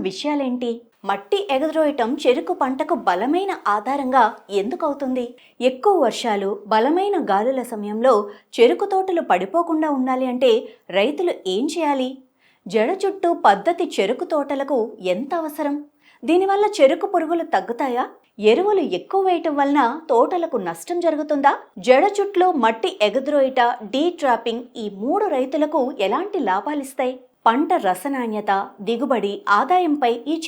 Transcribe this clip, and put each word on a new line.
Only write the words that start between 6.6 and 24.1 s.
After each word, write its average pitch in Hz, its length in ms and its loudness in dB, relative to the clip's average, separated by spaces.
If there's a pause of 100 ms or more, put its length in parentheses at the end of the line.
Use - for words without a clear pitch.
బలమైన 339 460 2 (120)
గాలుల 240 320 0 (100)
సమయంలో 214 400 0 (420)
చెరుకు 330 380 4
తోటలు 370 380 0
పడిపోకుండా 311 640 0
ఉండాలి 254 340 -2
అంటే 247 200 4 (460)
రైతులు 294 380 0 (200)
ఏం 254 200 -2
చేయాలి? 285 340 -2 (560)
జడ 214 240 0 (140)
చుట్టూ 381 280 -2 (140)
పద్ధతి 302 420 2 (100)
చెరుకు 233 360 -2
తోటలకు 277 460 -2 (360)
ఎంత 262 160 -8 (120)
అవసరం? 294 340 -6 (460)
దీనివల్ల 392 420 2 (140)
చెరుకు 311 340 4
పురుగులు 330 400 0
తగ్గుతాయా? 240 520 -2 (440)
ఎరువులు 370 340 4 (140)
ఎక్కువ - 300 -2
వేయటం 339 300 0
వలన 285 240 2 (280)
తోటలకు 302 480 2 (100)
నష్టం 170 380 -6
జరుగుతుందా? 294 460 2 (340)
జడ 254 180 8 (140)
చుట్లో 392 300 2 (160)
మట్టి 226 260 0 (180)
ఎగద్రోయుట, 262 540 2 (320)
డీ 269 100 0 (180)